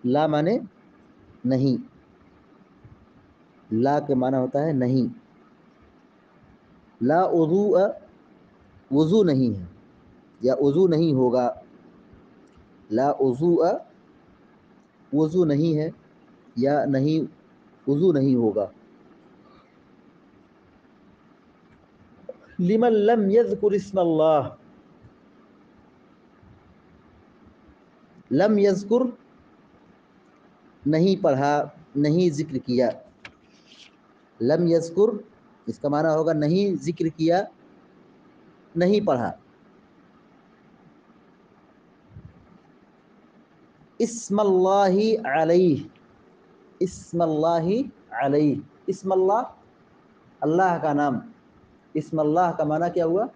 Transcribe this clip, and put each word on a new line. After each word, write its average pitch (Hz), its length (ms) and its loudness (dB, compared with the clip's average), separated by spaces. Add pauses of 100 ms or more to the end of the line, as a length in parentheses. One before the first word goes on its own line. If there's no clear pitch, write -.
لا 143 240 0
مانے 151 300 0 (880)
نہیں، 131 300 0 (2000)
لا 135 280 0
کے 147 160 -2
معنی 127 220 0
ہوتا 131 280 -2
ہے 165 80 -2
نہیں۔ 127 340 0 (1900)
لا 147 240 2
وضوء، 175 480 0 (1200)
وضو 160 320 2
نہیں 131 360 2
ہے 90 60 -12 (760)
یا 123 180 2
وضو 143 280 2
نہیں 160 260 2
ہوگا۔ 123 340 2 (1400)
لا 127 180 0 (100)
وضوء، 143 420 2 (1500)
وضو 156 320 0
نہیں 151 320 0
ہے 156 120 -4 (680)
یا 135 200 0 (100)
نہیں، 143 340 0 (680)
وضو 151 240 2
نہیں 135 240 2
ہوگا۔ 107 300 0 (4000)
لمن 220 340 2
لم 208 360 2
یذکر 208 420 2
اسم 202 280 -4
اللہ، 156 500 2 (3750)
لم 202 260 2
یذکر 202 440 0 (1800)
نہیں 165 400 2
پڑھا، 143 300 0 (420)
نہیں 156 340 2
ذکر 151 280 -6
کیا۔ 123 320 0 (1500)
لم 156 280 0
یذکر 165 460 2 (540)
اس 113 120 -10
کا 143 100 -4
معنی 151 180 0
ہوگا 160 260 0
نہیں 170 500 0
ذکر 165 240 -4
کیا، 170 360 0 (1300)
نہیں 202 320 2
پڑھا۔ 120 240 -2 (4000)
اسم 226 400 -4
اللہ 190 580 2 (360)
علیہ، 165 420 4 (1040)
اسم 180 420 -6
اللہ 165 460 0 (560)
علیہ، 143 300 2 (340)
اسم 190 240 -6
اللہ، 190 300 2 (1000)
اللہ 170 400 2
کا 151 120 -2
نام۔ 143 260 0 (760)
اسم 156 240 -6
اللہ 160 380 2
کا 156 60 -4
معنی 156 300 -2
کیا 170 120 0
ہوا؟ 185 200 0 (100)